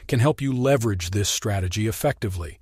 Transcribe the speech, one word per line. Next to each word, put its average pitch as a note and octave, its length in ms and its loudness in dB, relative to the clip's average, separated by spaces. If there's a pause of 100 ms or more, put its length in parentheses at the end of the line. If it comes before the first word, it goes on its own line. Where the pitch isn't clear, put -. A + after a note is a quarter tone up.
can C3 120 2
help D3+ 220 2
you C3+ 120 0
leverage A#2 560 2
this G2+ 180 0
strategy G2+ 600 -2
effectively, F#2 760 -4